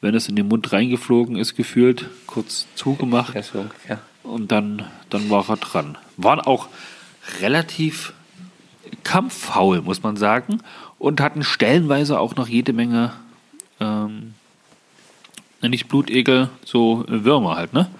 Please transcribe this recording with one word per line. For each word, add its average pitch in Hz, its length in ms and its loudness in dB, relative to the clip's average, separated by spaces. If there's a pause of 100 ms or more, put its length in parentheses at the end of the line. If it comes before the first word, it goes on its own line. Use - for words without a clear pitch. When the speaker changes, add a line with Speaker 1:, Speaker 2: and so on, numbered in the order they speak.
Speaker 1:
wenn 104 120 2
es 113 140 0
in 104 80 -2
den 101 120 2
Mund 110 240 0
reingeflogen 120 640 2
ist, 110 180 -4
gefühlt, 120 560 2 (160)
kurz - 480 -8
zugemacht. 120 600 -2
Speaker 2:
Ja, 104 80 -6
so - 180 -8
ungefähr. 107 400 -10 (240)
Speaker 1:
Und 113 280 -6
dann, 104 300 0 (260)
dann 104 220 -4
war 101 180 2
er 110 80 0
dran. 76 400 -4 (200)
Waren 123 240 4
auch - 280 0 (720)
relativ 156 720 -2 (920)
kampffaul, 101 760 0
muss 92 220 -6
man 107 140 -4
sagen, 120 440 0 (380)
und 143 220 0
hatten 147 240 0
stellenweise 143 760 2
auch 113 160 -2
noch 127 120 -2
jede 120 240 0
Menge, 120 400 0 (680)
ähm, 107 540 -6 (1300)
nicht 120 260 -2
Blutegel, 131 640 4 (140)
so 117 420 2
Würmer 113 500 2
halt, 85 160 -6
ne? 175 160 4 (120)